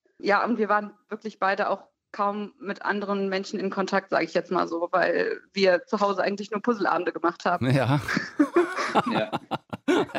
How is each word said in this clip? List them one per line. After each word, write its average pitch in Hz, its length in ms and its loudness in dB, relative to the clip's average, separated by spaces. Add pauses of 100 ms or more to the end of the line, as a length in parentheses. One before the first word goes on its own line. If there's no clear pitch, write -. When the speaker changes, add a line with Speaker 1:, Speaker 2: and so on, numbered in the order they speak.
(180)
Speaker 1:
Ja, 202 240 2
und 220 140 0
wir 208 140 0
waren 208 220 2 (180)
wirklich 220 280 -10
beide 196 300 0
auch 196 140 -2 (300)
kaum 202 460 -2
mit 190 220 -8
anderen 196 480 -2
Menschen 190 320 -4
in 190 80 -4
Kontakt, 190 400 -2
sage 156 160 2
ich 160 80 -6
jetzt 170 180 -2
mal 175 180 0
so, 170 220 -4
weil 175 480 2 (140)
wir 185 320 4
zu 208 160 -4
Hause 202 220 2
eigentlich 202 280 -4
nur 208 120 -4
Puzzleabende 180 500 0
gemacht - 320 -2
haben. 175 260 0
Speaker 2:
Ja. 131 300 2 (380)
<laughs> 330 260 4 (460)
Speaker 3:
Ja. 214 240 0
Speaker 2:
<laughs> - 40 -10 (800)